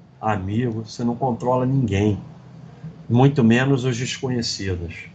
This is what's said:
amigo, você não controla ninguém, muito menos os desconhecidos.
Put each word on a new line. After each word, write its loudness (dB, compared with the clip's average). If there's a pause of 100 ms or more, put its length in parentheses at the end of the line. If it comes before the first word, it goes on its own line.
(200)
amigo, -2
você -6
não 0
controla 0
ninguém, 2 (880)
muito 6
menos 4
os -2
desconhecidos. -6